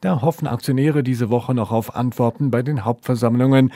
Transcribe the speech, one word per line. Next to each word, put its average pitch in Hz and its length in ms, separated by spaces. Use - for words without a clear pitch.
Da 180 200
hoffen 151 280
Aktionäre 139 520
diese 123 280
Woche 123 240
noch 113 180
auf 110 240
Antworten 123 560
bei 117 100
den 131 220
Hauptversammlungen, 123 920